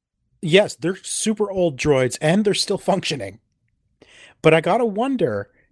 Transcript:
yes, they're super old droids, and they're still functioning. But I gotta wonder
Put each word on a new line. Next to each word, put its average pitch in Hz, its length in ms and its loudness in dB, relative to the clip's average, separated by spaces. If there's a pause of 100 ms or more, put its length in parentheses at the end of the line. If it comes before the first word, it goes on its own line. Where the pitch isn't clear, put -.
(420)
yes, 185 320 2
they're 180 220 -4
super 214 520 -4
old 175 300 -2
droids, 131 420 2
and 175 240 2
they're 196 100 2
still - 240 -2
functioning. 147 600 -4 (1040)
But 160 100 6
I 160 80 6
gotta 190 240 2
wonder 202 640 -2 (220)